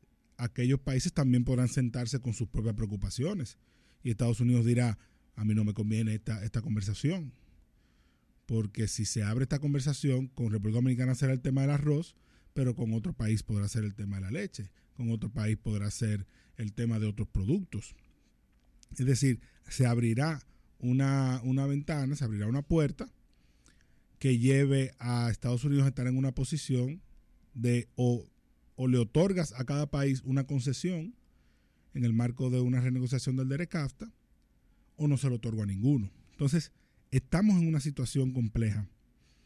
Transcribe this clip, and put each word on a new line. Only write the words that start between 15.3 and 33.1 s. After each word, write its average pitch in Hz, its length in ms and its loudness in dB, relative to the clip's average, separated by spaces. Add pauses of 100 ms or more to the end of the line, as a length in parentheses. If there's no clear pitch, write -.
país 110 260 0
podrá 104 320 -4
ser 104 380 -2 (300)
el 107 160 -6
tema 117 260 -2
de 107 80 0
otros 104 200 -4
productos. 113 680 -2 (960)
Es 127 140 -2
decir, 131 340 2 (280)
se - 200 2
abrirá 120 580 0 (340)
una, 131 640 2
una 135 220 0
ventana, 143 500 -2
se 139 80 -6
abrirá 107 240 -2
una 131 140 0
puerta 160 480 0 (1120)
que 131 180 4
lleve 135 600 4
a 120 320 0
Estados 123 320 -2
Unidos 143 220 2
a 135 40 2
estar 127 180 -4
en 127 100 0
una 131 160 0
posición 135 680 -4 (540)
de 120 400 0
o, 120 300 2 (500)
o 131 120 -2
le 123 120 4
otorgas 165 540 2
a 127 120 -6
cada 143 240 -2
país 139 340 0
una 135 220 0
concesión 147 720 -4 (800)
en 123 120 0
el 117 80 2
marco 123 360 0
de 127 100 2
una 123 200 2
renegociación 127 580 0